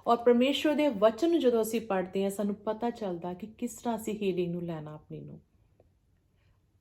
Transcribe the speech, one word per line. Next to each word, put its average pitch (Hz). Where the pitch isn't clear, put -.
ਔਰ 233
ਪਰਮੇਸ਼ਵਰ 254
ਦੇ 294
ਵਚਨ 220
ਨੂੰ 339
ਜਦੋਂ 233
ਅਸੀਂ 220
ਪੜ੍ਹਦੇ 190
ਹਾਂ, 196
ਸਾਨੂੰ 202
ਪਤਾ 220
ਚੱਲਦਾ 180
ਕਿ 180
ਕਿਸ 233
ਤਰ੍ਹਾਂ 233
ਅਸੀਂ 214
ਹੀਲਿੰਗ 180
ਨੂੰ 175
ਲੈਣਾ 156
ਆਪਣੀ 151
ਨੂੰ। 147